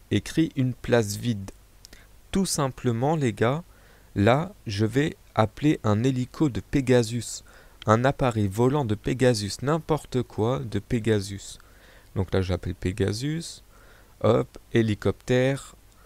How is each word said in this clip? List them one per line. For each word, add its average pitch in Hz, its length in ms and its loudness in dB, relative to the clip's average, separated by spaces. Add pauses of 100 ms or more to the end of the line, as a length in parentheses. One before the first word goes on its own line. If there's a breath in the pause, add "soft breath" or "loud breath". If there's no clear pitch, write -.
(120)
écrit 147 440 0
une 127 200 -2
place 110 400 0
vide. 107 340 -6 (800 loud breath)
Tout 190 160 0
simplement, 131 680 -2
les 135 180 0
gars, 127 300 0 (520 soft breath)
là, 135 380 4 (140)
je 104 180 0
vais 131 320 0 (160)
appeler 139 500 2
un 107 200 2
hélico 131 460 0
de 107 100 -6
Pegasus. 123 840 0 (440 loud breath)
Un 113 180 4
appareil 120 420 0
volant 127 380 0
de 107 80 -2
Pegasus, 120 720 0
n'importe 151 580 -2
quoi 120 380 -2
de 113 180 -6
Pegasus. 104 800 -2 (580 soft breath)
Donc 98 160 -2
là, 95 120 2
j'appelle 90 320 -4
Pegasus. 110 880 -4 (640 soft breath)
Hop, 131 320 0 (140)
hélicoptère. 123 1040 0 (300 soft breath)